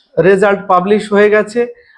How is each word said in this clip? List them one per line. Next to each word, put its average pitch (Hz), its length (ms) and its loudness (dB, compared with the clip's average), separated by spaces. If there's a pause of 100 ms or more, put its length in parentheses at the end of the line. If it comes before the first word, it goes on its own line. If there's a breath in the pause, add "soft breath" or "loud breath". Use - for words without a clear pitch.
(180)
রেজাল্ট 190 500 2
পাবলিশ 202 440 0
হয়ে 208 180 2
গেছে। 214 440 -2 (240 soft breath)